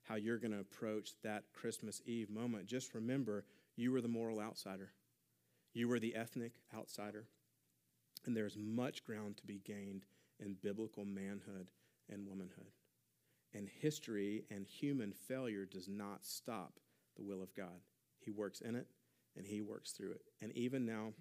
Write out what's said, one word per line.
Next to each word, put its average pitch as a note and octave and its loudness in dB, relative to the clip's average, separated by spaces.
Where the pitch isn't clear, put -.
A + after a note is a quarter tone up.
how A2 0
you're A2 4
gonna G#2+ 2
approach G#2+ -2
that G#2+ -2
Christmas A2 -4
Eve A2+ 0
moment, G#2+ 2
just A#2+ -2
remember A2+ 2
you A#2+ 4
were C3 8
the A#2 2
moral A2+ 4
outsider. G2 -4
You A#2+ 4
were A#2+ 6
the A2+ 2
ethnic A#2 -2
outsider. G#2+ -6
And B2 4
there's G#2 2
much A2+ 2
ground G#2+ -2
to - -16
be G2+ -4
gained G2 -4
in G2+ -2
biblical G#2 0
manhood G2 -4
and G2+ -6
womanhood. F#2+ -8
And G2+ -4
history G#2+ 2
and G2 -4
human B2+ 2
failure A#2 0
does F2+ -6
not G2+ -4
stop - -4
the A#2 -8
will G2 -2
of F#2 -8
God. F2 -6
He A2 -4
works G2+ 0
in A#2 0
it, B2 -2
and G2 -8
he G#2 0
works G#2+ -4
through F#2+ -2
it. - -8
And A2 -2
even B2 4
now A2 0